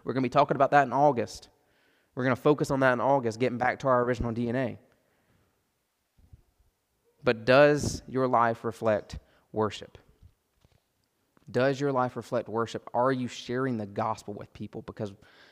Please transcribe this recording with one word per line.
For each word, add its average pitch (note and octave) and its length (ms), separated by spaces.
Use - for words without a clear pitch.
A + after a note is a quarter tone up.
We're A#2 80
gonna C3 100
be A#2+ 60
talking D3 260
about C#3 180
that C#3+ 140
in A#2 60
August. C3 560
We're B2+ 100
gonna B2+ 120
focus D3 340
on C3+ 100
that C3 120
in A#2+ 80
August, A#2 400
getting B2 160
back A#2 220
to C#3 100
our B2 140
original A#2+ 300
D A#2 160
N A#2 80
A. A#2 220
But A2+ 220
does D3 600
your B2+ 220
life A#2 360
reflect A2 540
worship? - 440
Does B2+ 300
your C#3+ 100
life B2+ 260
reflect A2+ 340
worship? A2+ 420
Are B2 200
you B2+ 160
sharing B2 500
the G#2 80
gospel G#2+ 480
with A2 180
people? G#2+ 300
Because G#2 320